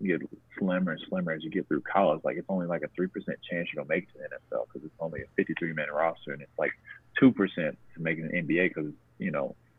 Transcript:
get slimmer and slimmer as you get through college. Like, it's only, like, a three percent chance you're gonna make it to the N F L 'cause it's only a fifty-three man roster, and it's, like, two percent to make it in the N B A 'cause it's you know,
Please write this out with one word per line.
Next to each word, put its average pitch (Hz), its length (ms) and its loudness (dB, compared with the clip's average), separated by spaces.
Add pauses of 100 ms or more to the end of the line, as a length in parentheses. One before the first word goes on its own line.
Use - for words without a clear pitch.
get 87 180 2 (380)
slimmer 92 320 2
and 80 160 -6
slimmer 90 240 -2
as 78 100 -4
you 80 80 -6
get 90 200 -2
through 73 120 2
college. - 440 4
Like, 67 100 0
it's 87 140 -6
only, 92 180 0
like, 85 160 0
a 73 60 -4
three 92 180 0
percent - 320 -6 (100)
chance 85 240 -2
you're 73 120 -6
gonna 76 100 0
make 85 80 0
it - 80 -18
to - 60 -20
the - 80 -12
N - 80 -10
F 65 80 -14 (100)
L 60 140 -2
'cause - 180 -12
it's 78 160 -14
only 80 220 -6
a 65 40 -8 (120)
fifty-three 85 340 0
man 76 220 -2
roster, 78 400 0
and 71 80 -10
it's, 71 180 -18
like, 76 140 0 (440)
two 135 140 10
percent 87 460 0 (180)
to 80 60 -10
make 80 160 0
it 80 60 -6
in 78 40 -4
the 80 100 -2
N 85 100 0
B 80 120 4
A 90 80 6
'cause 80 200 -2
it's 76 100 -10 (200)
you 92 140 -2
know, 71 240 -2 (240)